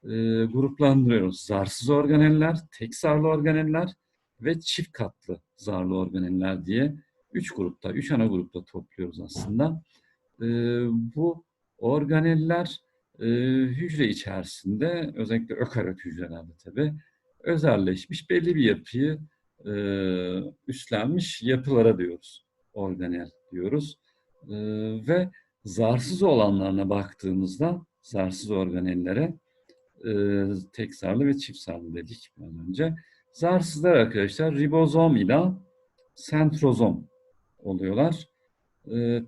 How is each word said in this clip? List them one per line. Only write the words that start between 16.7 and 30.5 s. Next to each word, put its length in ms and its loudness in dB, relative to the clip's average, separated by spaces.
özelleşmiş 920 0
belli 240 2
bir 80 2
yapıyı, 560 0
e, 60 -6
üstlenmiş 760 -4
yapılara 560 4
diyoruz. 460 -8
Organel 580 -6
diyoruz. 460 -6
E, 60 -12
ve 240 2
zarsız 580 0
olanlarına 680 4
baktığımızda, 960 -2
zarsız 480 -4
organellere, 840 0
e, 380 2